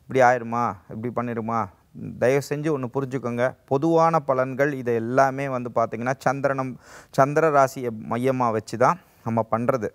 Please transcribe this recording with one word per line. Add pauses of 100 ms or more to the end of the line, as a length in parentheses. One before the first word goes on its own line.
"இப்படி
ஆயிருமா, (300)
இப்படி
பண்ணிடுமா?" (580)
தயவு
செஞ்சு
ஒண்ணு
புரிஞ்சுக்கோங்க, (240)
பொதுவான
பலன்கள்
இது
எல்லாமே
வந்து
பாத்தீங்கன்னா (100)
சந்திரனம்-, (460)
சந்திர
ராசியை (180)
மையமா
வச்சு
தான் (260)
நம்ம (100)
பண்றது